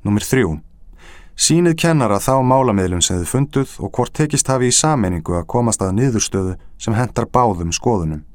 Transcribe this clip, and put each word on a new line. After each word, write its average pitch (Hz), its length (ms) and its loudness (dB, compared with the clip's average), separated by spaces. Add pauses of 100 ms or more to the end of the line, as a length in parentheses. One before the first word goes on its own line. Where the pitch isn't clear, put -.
Númer 101 160 0
þrjú. 104 320 0 (800)
Sýnið 165 480 2
kennara 127 400 2
þá 135 240 2
málamiðlun 98 560 2
sem 92 160 0
þið 85 140 -6
funduð 139 480 -2
og 98 160 -6
hvort 123 180 -2
tekist 147 320 0
hafi 127 240 2
í - 60 2
sameiningu 92 580 0
að 85 160 -4
komast 117 320 0
að 95 160 0
niðurstöðu 98 560 0 (240)
sem 113 160 -2
hentar 117 320 -2
báðum 92 480 0
skoðunum. 82 480 -2 (120)